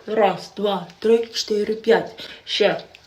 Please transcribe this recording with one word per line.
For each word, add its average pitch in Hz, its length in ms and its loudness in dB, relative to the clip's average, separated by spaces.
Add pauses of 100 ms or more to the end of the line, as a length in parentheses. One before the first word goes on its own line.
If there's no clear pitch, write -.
Раз, 208 500 0
два, 196 300 -2 (120)
три, 226 280 2
чотири, 208 480 -4
п'ять. - 560 0 (140)
Ще. - 360 0 (260)